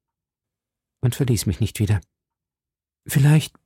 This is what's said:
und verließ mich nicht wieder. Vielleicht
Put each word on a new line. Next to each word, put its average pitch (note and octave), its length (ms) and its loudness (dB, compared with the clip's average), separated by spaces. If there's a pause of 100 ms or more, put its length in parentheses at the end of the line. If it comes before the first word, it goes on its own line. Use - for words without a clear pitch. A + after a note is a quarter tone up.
(1000)
und B2 140 -2
verließ B2 300 -2
mich - 160 -2
nicht - 180 -4
wieder. G2+ 220 0 (1080)
Vielleicht D3 480 2 (100)